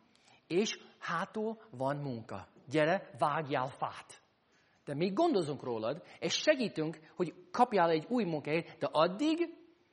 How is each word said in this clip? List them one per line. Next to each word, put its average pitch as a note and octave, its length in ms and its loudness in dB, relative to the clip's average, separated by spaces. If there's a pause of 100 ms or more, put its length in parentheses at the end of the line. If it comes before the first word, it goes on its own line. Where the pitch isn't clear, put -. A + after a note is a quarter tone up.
(460)
és G3+ 320 0 (200)
hátul G#3+ 600 -6 (120)
van C3 260 -2
munka. A#2 500 -8 (220)
Gyere, D#3 500 2
vágjál C#3+ 500 0
fát. - 520 -10 (640)
De C#3+ 100 -8
mi E3+ 140 0
gondozunk G3 540 0
rólad, A#2+ 400 -4 (160)
és F3 160 -2
segítünk, F#3+ 640 0 (180)
hogy F3+ 180 -2 (160)
kapjál G3+ 400 4
egy D#3+ 180 2
új A#3+ 160 2
munkahelyet, D#3 540 -2
de C#3+ 140 0
addig D4 600 2 (380)